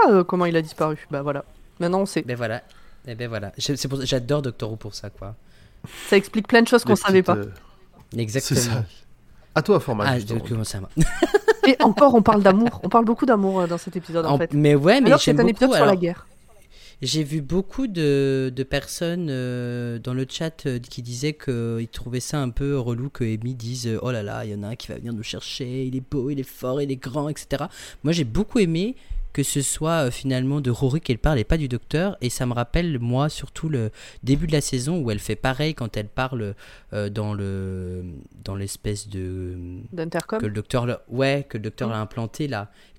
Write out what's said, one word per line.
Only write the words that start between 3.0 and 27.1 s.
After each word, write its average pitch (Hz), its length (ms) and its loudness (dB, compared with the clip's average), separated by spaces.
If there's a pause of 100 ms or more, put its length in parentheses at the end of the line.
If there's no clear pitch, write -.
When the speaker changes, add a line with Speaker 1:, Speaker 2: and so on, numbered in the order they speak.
Speaker 2:
et 120 80 -12
ben 117 140 -6
voilà. 101 280 -8
Je, - 180 -2
c'est 135 120 -6
pour, 127 180 -4
j'adore 131 360 0
Doctor 117 280 -6
Who 110 60 -6
pour 107 180 -12
ça, - 160 -12
quoi. 101 280 -14 (720)
Speaker 1:
Ça 202 80 8
explique 202 320 0
plein 233 120 8
de 233 60 4
choses 233 160 6
qu'on 220 120 6
Speaker 3:
Des - 40 2
Speaker 1:
savait 190 240 6
Speaker 3:
petites, 110 180 2
Speaker 1:
pas. 104 60 -6
Speaker 3:
euh, - 720 -14
Speaker 2:
Exactement. 123 400 0
Speaker 3:
c'est 120 100 0
ça. 117 140 0 (720)
À 160 60 2
toi, 190 180 4
Format, 107 260 -2
Speaker 2:
Ah, 135 100 2
Speaker 3:
justement. 113 240 -2
Speaker 2:
donc, - 100 -8
comment 113 160 -4
ça 98 160 -8
va ? 95 80 -12 (760)
Speaker 1:
Et 269 160 6
encore, 269 320 8
on 226 80 8
parle 208 220 6
d'amour. 202 400 4
On 175 60 -2
parle 233 160 4
beaucoup 233 200 2
d'amour, 196 360 2
euh, 175 60 2
dans 170 100 -2
cet 180 180 -8
épisode, 165 300 -2
en 139 80 2
Speaker 2:
En, 143 40 6
Speaker 1:
fait. 165 160 0
Speaker 2:
mais 147 220 6
ouais, 180 240 6
mais 233 80 6
Speaker 1:
Alors 285 120 8
que - 40 -2
Speaker 2:
j'aime 151 140 4
Speaker 1:
c'est 233 60 6
un - 40 6
épisode 240 220 4
Speaker 2:
beaucoup, 226 80 4
Speaker 1:
sur - 80 6
la 202 60 6
Speaker 2:
alors. 180 100 2
Speaker 1:
guerre. 175 240 -2 (760)
Speaker 2:
J'ai 139 220 0
vu 151 160 -4
beaucoup 190 480 -2
de, 139 640 0
de 131 100 -4
personnes, 170 640 -4
euh, 123 680 -6
dans 123 140 -6
le 131 140 -2
chat, - 380 -8
euh, 123 140 -2
qui 120 220 -14
disaient 120 300 -4
qu'ils 117 560 -4
trouvaient 123 320 -6
ça 151 220 -4
un 127 80 -2
peu 139 280 -2
relou 123 320 -2
que - 140 -4
Amy 113 320 -4
dise, 123 320 -6
euh, « 113 140 -2
Oh 127 100 -4
là 113 100 -4
là, 110 220 -6
il 110 80 -8
y - 40 -6
en 101 80 -6
a 101 40 -6
un 117 80 -8
qui - 140 -14
va - 60 -8
venir 120 180 -8
nous 110 100 -8
chercher, 127 640 -6
il 131 100 -4
est 131 160 -4
beau, 139 180 -2
il 143 120 -4
est - 80 -4
fort, 131 320 -4
il 139 100 -2
est 131 100 -4
grand, 147 280 -4